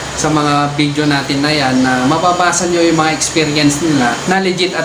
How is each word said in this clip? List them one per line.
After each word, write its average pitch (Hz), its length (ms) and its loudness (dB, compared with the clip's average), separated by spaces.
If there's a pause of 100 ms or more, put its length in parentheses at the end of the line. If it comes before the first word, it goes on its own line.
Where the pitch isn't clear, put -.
(180)
sa 156 160 0
mga 143 400 0
video 147 320 0
natin 139 400 0
na 151 80 0
yan 131 240 0
na 127 320 2
mababasa 175 560 2
nyo 175 160 2
yung 165 160 4
mga 156 160 2
experience 147 720 -2
nila 123 400 0
na 190 160 0
legit 180 320 -2
at 160 100 -4